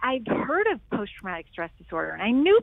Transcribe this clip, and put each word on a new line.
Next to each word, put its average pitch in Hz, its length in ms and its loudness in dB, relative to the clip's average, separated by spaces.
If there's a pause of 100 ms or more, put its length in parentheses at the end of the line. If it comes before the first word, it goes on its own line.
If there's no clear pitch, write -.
I'd 254 240 -2
heard 349 400 0
of 302 120 0 (120)
post-traumatic 190 600 -8
stress 165 280 -8
disorder, 160 320 -6
and 160 100 -8
I 208 80 0
knew 320 320 6